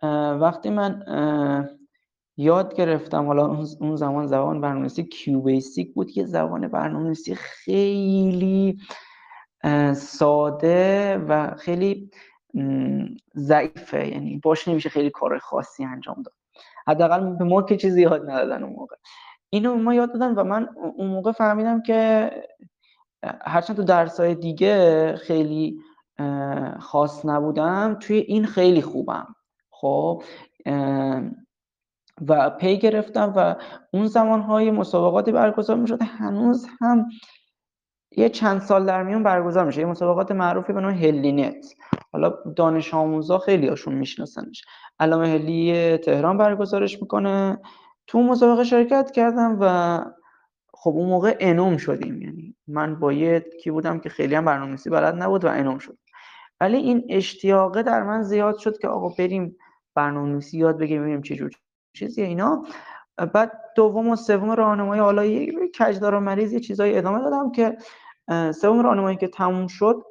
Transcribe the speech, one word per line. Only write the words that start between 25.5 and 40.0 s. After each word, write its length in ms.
اه، 600
خاص 460
نبودم، 760
توی 160
این 280
خیلی 360
خوبم. 540
خب، 540
اه، 560
و 220
پی 300
گرفتم 560
و 200
اون 140
زمان‌های 640
مسابقاتی 600
برگزار 460
می‌شد، 260
هنوز 640
هم 240
یه 180
چند 320
سال 240
در 180
میون 200
برگزار 420
می‌شه. 160
یه 60
مسابقات 440